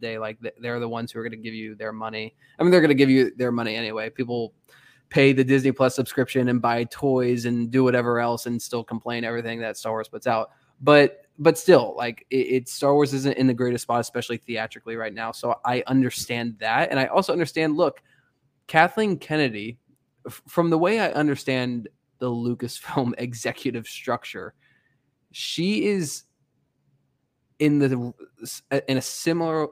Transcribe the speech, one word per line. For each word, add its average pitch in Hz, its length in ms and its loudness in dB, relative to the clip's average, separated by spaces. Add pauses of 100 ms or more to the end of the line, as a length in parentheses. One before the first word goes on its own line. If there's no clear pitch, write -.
day, 113 140 -6
like, 110 240 -8
th-, 113 160 -8
they're 120 220 -6
the 117 80 -6
ones 117 240 -8
who 113 80 -10
are - 20 -8
gonna 113 140 -10
give 110 180 -12
you 110 220 -12
their 107 160 -8
money. 110 420 -10 (240)
I - 40 -2
mean, 175 100 6
they're 185 80 8
gonna 151 140 6
give 135 160 6
you 131 260 4
their 123 160 -2
money 113 240 -2
anyway. 110 340 -6
People 120 420 -6 (580)
pay 139 220 6
the 131 120 4
Disney 135 280 4
Plus 127 220 2
subscription 127 540 -2
and 123 120 2
buy 120 240 0
toys 123 600 0
and 117 260 -2
do 131 140 4
whatever 120 360 2
else 117 260 -2
and 120 140 -4
still 120 220 -6
complain 117 420 -8
everything 117 360 -6
that 110 160 -8
Star 113 160 -6
Wars 110 160 -6
puts - 180 -8
out. 110 240 0 (300)
But, 143 460 6 (120)
but 156 200 4
still, 120 380 6
like, 117 340 -6
it, 131 60 0
it, 127 320 0
Star 143 260 2
Wars 143 200 4
isn't 135 220 0
in 131 100 2
the 127 80 4
greatest 123 280 -2
spot, 117 180 0
especially 117 380 -6
theatrically 113 580 -8
right 113 180 -8
now. 113 160 -8
So 117 340 -4
I 123 220 0
understand 120 720 0
that. 113 300 0
And 139 80 -2
I 135 80 0
also - 260 0
understand, 160 440 0
look, 156 260 0 (640)
Kathleen 175 520 2
Kennedy, 120 600 -2 (480)
f-, - 220 -18
from 170 220 2
the 160 80 4
way 196 220 2
I 185 120 0
understand 127 760 -2 (300)
the 127 120 -4
Lucasfilm 120 840 -4
<laughs> - 40 -14
executive 120 680 -6
structure, - 680 -8 (800)
she 190 540 -2
is 190 360 -2 (1400)
in 147 200 4
the, 127 360 0 (720)
in 135 80 2
a 127 60 0
similar, 165 680 -2